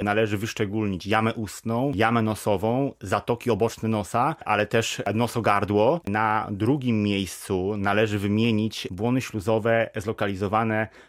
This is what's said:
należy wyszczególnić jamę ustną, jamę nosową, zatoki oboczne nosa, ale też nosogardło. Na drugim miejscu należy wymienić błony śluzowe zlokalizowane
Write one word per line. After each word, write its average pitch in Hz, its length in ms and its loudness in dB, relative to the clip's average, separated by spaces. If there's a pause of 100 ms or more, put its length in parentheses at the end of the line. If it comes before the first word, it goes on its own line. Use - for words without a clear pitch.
należy 104 360 2
wyszczególnić 104 680 -2
jamę 110 280 2
ustną, 117 600 -4
jamę 110 280 4
nosową, 110 800 0
zatoki 110 500 -2
oboczne 113 380 0
nosa, 117 560 0
ale 104 220 2
też - 360 -2 (120)
nosogardło. 110 920 2
Na 107 440 0
drugim 113 520 0
miejscu 98 720 -2
należy 104 420 0
wymienić 107 720 0
błony 117 300 -2
śluzowe 113 760 0
zlokalizowane 107 920 -2 (200)